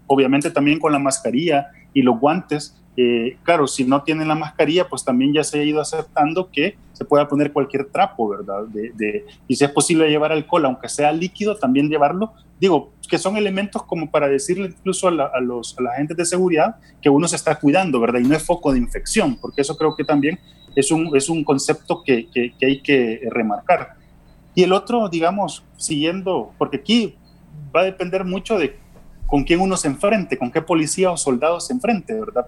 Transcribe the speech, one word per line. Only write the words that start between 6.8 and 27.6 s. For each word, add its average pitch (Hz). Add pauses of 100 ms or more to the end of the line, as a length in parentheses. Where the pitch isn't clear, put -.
se -
pueda 147
poner 147
cualquier 139
trapo, 139
¿verdad? 101
De, 107
de, 104 (200)
y 131
si -
es -
posible 160
llevar 151
alcohol, 156
aunque 127
sea 147
líquido, 185
también 139
llevarlo. 156 (260)
Digo, 170 (120)
que 165
son 196
elementos 202
como 160
para 147
decirle 175
incluso 185
a -
la, 156
a 135
los, 123
a 123
la 120
gente 151
de 170
seguridad 180 (260)
que 147
uno 156
se 165
está 151
cuidando, 151
¿verdad? 120
Y 123
no 143
es 156
foco 170
de 131
infección, 123
porque 120
eso 147
creo 156
que 151
también 143 (360)
es 202
un, 160
es 135
un 165
concepto 156
que, 117
que, 120
que 131
hay 135
que 123 (100)
remarcar. 113 (580)
Y 175
el 185
otro, 208
digamos, 170 (100)
siguiendo, 165
porque 139
aquí 214 (640)